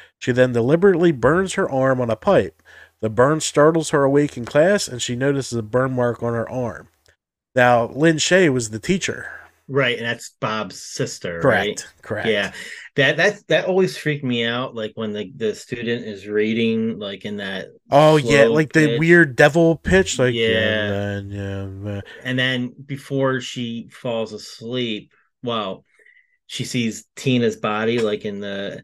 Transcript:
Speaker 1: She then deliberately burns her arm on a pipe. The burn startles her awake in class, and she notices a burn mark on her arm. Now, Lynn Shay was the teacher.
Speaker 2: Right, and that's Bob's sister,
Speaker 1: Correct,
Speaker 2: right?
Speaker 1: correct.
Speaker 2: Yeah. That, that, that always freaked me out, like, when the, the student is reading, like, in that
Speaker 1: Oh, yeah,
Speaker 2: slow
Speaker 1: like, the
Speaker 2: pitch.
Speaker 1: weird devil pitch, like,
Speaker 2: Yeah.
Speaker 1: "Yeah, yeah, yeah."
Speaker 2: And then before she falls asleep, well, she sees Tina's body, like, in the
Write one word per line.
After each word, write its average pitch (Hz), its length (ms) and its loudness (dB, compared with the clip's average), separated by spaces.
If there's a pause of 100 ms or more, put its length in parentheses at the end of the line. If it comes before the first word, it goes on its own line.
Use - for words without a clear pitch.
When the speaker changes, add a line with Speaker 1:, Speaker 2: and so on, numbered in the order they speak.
(180)
Speaker 1:
She - 120 -4
then 127 220 4
deliberately 170 580 4
burns 156 440 0
her 196 120 -2
arm 131 320 0
on 120 120 -2
a 110 40 0
pipe. 139 460 0 (400)
The 110 80 -2
burn 131 300 2
startles 151 500 2
her 143 140 2
awake 143 340 2
in 120 80 -8
class, 175 420 2
and 120 140 -10
she 127 140 -4
notices 135 420 -2
a 113 60 -4
burn 127 300 -2
mark 120 280 -2
on 117 140 -4
her 113 120 -4
arm. 120 420 -8 (680)
Now, 120 320 4
Lynn 156 320 2
Shay 180 280 4
was 127 220 0
the 107 80 -8
teacher. 131 500 -4 (400)
Speaker 2:
Right, 131 300 0
and 113 80 -8
that's 117 340 -8
Bob's 110 400 -6
sister, - 640 -8
Speaker 1:
Correct, 104 260 2
Speaker 2:
right? - 200 -8 (160)
Speaker 1:
correct. 101 240 -6
Speaker 2:
Yeah. 101 240 -2 (460)
That, 139 200 2
that, 202 300 0
that 165 180 0
always 185 320 0
freaked 147 260 -4
me 120 220 -2
out, 120 300 -4
like, 110 180 -8
when 110 200 -6
the, 104 220 -8
the 107 200 -4
student 120 500 -6
is 101 220 -12
reading, 113 720 0
like, 101 260 -10
in 104 120 -8
that 139 320 -8 (200)
Speaker 1:
Oh, 156 280 6
yeah, 127 280 4
Speaker 2:
slow 113 80 2
Speaker 1:
like, 151 200 2
the 156 140 6
Speaker 2:
pitch. 120 120 0
Speaker 1:
weird 165 360 6
devil 156 420 4
pitch, - 420 0
like, 127 160 2
Speaker 2:
Yeah. 113 120 2
Speaker 1:
"Yeah, 104 760 0
yeah, 98 420 -8 (160)
yeah." 101 180 -8 (220)
Speaker 2:
And 127 140 -4
then 127 360 -2 (120)
before 135 560 -2
she 117 500 -8
falls 113 400 -6
asleep, 113 800 -8 (300)
well, 107 440 -6 (640)
she - 180 -8
sees 113 400 -4 (100)
Tina's 120 400 0
body, 110 440 -2
like, 104 260 -2
in 101 160 -8
the 98 420 -10